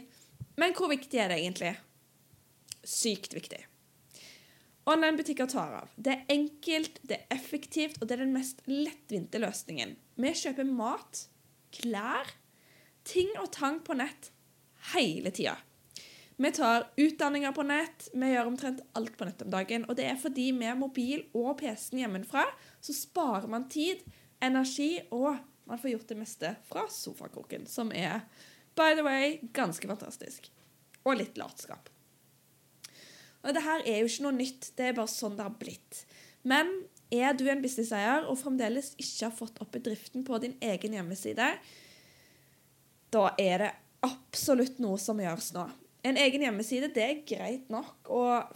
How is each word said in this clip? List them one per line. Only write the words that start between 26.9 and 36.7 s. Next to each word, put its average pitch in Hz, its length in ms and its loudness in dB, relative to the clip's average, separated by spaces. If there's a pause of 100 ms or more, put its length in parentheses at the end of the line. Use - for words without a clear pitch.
sofakroken, - 720 -10
som 226 240 -4
er, 190 320 -2 (560)
by 311 160 8
the 311 100 4
way, 277 360 2 (100)
ganske 196 400 -2
fantastisk. - 560 -10 (560)
Og 262 160 2
litt 196 240 -6
latskap. - 480 -12 (1600)
Og 277 80 2
det 311 80 4
her 311 240 2
er 214 140 2
jo 233 80 6
ikke 233 160 -2
noe 277 100 2
nytt, 262 400 -4
det 254 140 0
er 247 80 2
bare 220 160 0
sånn 202 260 -4
det 214 60 -6
har 202 100 -6
blitt. - 460 -14 (420)
Men 302 300 4 (420)